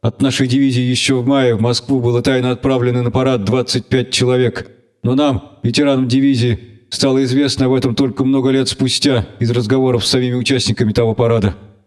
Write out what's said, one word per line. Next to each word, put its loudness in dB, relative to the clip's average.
От -2
нашей 0
дивизии 2
ещё 0
в -2
мае 2
в -4
Москву 0
было 0
тайно 0
отправлено 0
на -2
парад 0
двадцать -2
пять -2
человек. 0
Но 0
нам, -2
ветеранам 0
дивизии, 0
стало 0
известно 0
об 2
этом 0
только -2
много 2
лет 0
спустя 0
из 0
разговоров 0
с -2
самими 0
участниками 0
того 2
парада. 0